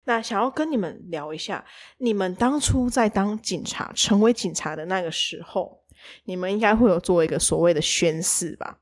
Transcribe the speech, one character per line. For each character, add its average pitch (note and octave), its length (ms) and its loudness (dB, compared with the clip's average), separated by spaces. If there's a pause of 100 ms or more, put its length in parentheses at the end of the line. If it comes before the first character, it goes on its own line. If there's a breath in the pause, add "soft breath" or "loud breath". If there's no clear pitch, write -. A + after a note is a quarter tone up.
那 A#3 140 0
想 A3 200 -4
要 B3 80 0
跟 D#4 220 -4
你 C#4+ 60 0
们 F3 320 -6
聊 D#3 240 -8
一 E3+ 40 -10
下， - 280 -8 (320 soft breath)
你 A#3 160 0
们 F#3+ 220 0
当 C4 240 2
初 B3+ 300 0
在 A#3 200 2
当 G#3 320 -2
警 F3 220 -8
察、 - 320 -8
成 - 260 4
为 A3+ 100 6
警 F#3 220 -2
察 D#3 220 -6
的 D#3 100 -10
那 F#3 160 -2
个 E3 80 -4
时 - 340 -6
候， - 360 -8 (460 soft breath)
你 F#3 100 -6
们 F3+ 160 -4
应 G#3 80 0
该 G#3+ 160 4
会 A3+ 140 6
有 F3 100 4
做 F3 240 4
一 D#3+ 40 2
个 D3+ 120 -2
所 D#3+ 200 2
谓 E3+ 140 6
的 D3+ 80 0
宣 D#3+ 400 0
誓 - 340 -2
吧？ - 260 -12